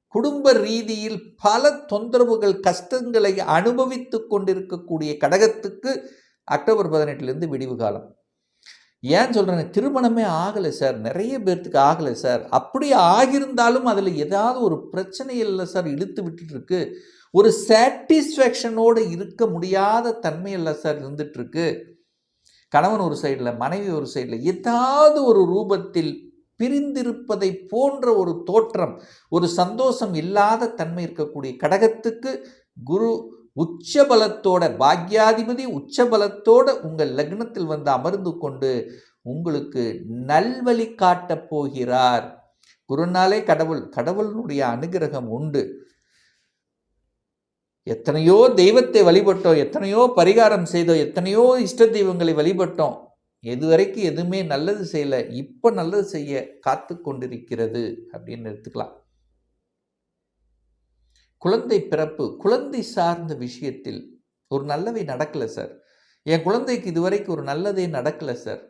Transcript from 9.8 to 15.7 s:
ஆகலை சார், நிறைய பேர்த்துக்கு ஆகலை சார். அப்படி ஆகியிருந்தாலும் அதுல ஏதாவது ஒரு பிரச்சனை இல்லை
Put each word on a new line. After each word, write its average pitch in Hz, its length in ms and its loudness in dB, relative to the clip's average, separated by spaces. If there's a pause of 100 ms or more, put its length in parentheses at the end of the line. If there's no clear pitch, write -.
ஆகலை 185 420 -4
சார், 131 240 0
நிறைய 190 280 -4 (120)
பேர்த்துக்கு 180 380 0
ஆகலை 147 400 2
சார். 123 180 0 (180)
அப்படி 285 300 -2 (220)
ஆகியிருந்தாலும் 254 840 2
அதுல 190 220 0 (100)
ஏதாவது 214 340 0 (100)
ஒரு 151 100 -2 (100)
பிரச்சனை 214 560 -8
இல்லை 185 300 -4